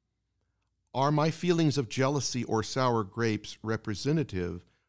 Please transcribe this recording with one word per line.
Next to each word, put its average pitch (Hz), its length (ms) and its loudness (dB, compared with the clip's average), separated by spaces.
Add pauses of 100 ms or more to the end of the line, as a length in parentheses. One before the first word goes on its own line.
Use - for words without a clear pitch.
(960)
Are 139 160 2
my 151 180 4
feelings 160 480 2
of 131 120 0
jealousy 131 540 0
or 110 200 0
sour 120 400 0
grapes 107 580 -4
representative 107 1040 -4 (240)